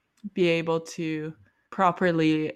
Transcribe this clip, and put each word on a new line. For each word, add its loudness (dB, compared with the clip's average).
be 2
able 0
to -6
properly 2